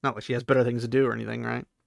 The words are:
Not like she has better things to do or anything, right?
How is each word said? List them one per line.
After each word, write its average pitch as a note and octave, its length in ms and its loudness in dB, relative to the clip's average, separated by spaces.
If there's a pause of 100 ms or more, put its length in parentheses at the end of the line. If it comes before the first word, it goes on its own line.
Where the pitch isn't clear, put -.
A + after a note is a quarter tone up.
Not C3 120 -2
like G#2+ 80 -10
she B2+ 100 -4
has A#2+ 100 -2
better B2+ 200 4
things A#2+ 200 0
to A#2+ 40 -6
do C3 200 4
or A2+ 60 0
anything, A2+ 300 -6
right? A#2 220 -6 (220)